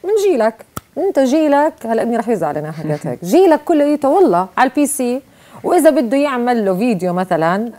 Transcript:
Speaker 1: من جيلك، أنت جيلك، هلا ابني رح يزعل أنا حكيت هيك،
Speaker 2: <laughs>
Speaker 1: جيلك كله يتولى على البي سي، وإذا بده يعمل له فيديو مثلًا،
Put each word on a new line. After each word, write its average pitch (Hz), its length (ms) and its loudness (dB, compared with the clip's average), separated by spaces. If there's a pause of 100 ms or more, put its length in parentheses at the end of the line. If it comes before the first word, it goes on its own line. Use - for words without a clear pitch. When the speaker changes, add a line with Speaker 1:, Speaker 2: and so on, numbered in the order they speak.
Speaker 1:
من 359 60 -4 (200)
جيلك، 226 240 0 (440)
أنت 370 200 -2
جيلك، 285 540 2 (120)
هلا 226 180 -2
ابني 233 140 -2
رح 220 120 -4
يزعل 160 280 -2
أنا 151 160 -8
حكيت 156 340 -6
هيك، 123 220 -10
Speaker 2:
<laughs> 196 60 0
Speaker 1:
جيلك 339 300 4
كله 302 200 2
يتولى 285 640 2 (120)
على 254 120 2
البي 294 160 0
سي، 247 340 -4 (440)
وإذا 320 260 4
بده 262 260 0
يعمل 247 480 0
له 190 120 0
فيديو 180 360 -2
مثلًا، 180 680 -2